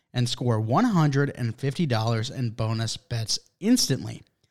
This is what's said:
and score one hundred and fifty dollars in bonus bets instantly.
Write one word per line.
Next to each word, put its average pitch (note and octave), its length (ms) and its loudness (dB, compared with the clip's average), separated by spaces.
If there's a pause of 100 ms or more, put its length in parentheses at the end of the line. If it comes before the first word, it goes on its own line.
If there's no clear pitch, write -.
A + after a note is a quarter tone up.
(120)
and A#2+ 160 0
score A#2 320 0
one B2 240 2
hundred D3 460 4
and A2+ 240 -6
fifty C#3 320 -2
dollars A2+ 420 0
in A#2 220 -4
bonus A2 460 -2
bets - 420 -6 (220)
instantly. E3 600 0 (300)